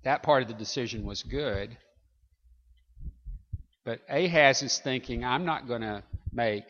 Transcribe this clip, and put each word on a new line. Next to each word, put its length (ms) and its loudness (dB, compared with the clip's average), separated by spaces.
That 180 0
part 200 6
of 60 -4
the 60 -8
decision 500 -4
was 180 -6
good. 540 -4
But 240 -6
Ahaz 540 6
is 160 -2
thinking, 460 -4
"I'm 200 0
not 240 -4
gonna 360 -4
make 380 0